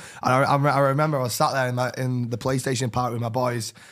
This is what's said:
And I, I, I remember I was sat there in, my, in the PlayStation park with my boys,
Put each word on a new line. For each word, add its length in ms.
And 120
I, 80
I, 140
I 240
remember 380
I 40
was 100
sat 200
there 160
in, 80
my, 200
in 320
the 80
PlayStation 560
park 200
with 100
my 80
boys, 420